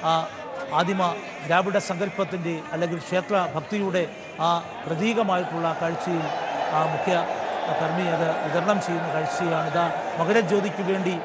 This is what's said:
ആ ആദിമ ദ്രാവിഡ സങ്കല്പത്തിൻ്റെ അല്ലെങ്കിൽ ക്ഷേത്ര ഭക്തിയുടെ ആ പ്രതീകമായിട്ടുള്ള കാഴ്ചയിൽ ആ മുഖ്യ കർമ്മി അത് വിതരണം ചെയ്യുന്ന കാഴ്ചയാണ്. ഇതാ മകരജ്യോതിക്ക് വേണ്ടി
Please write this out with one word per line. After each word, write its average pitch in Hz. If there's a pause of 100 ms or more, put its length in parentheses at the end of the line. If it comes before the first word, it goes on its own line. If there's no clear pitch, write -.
(100)
ആ - (640)
ആദിമ 185 (440)
ദ്രാവിഡ 185 (120)
സങ്കല്പത്തിൻ്റെ 180 (180)
അല്ലെങ്കിൽ 165
ക്ഷേത്ര 180 (200)
ഭക്തിയുടെ 185 (440)
ആ - (360)
പ്രതീകമായിട്ടുള്ള 180 (140)
കാഴ്ചയിൽ 170 (520)
ആ 156 (120)
മുഖ്യ 180 (640)
കർമ്മി 170 (100)
അത് 165 (180)
വിതരണം 175
ചെയ്യുന്ന 170
കാഴ്ചയാണ്. 160
ഇതാ 170 (340)
മകരജ്യോതിക്ക് 202
വേണ്ടി 190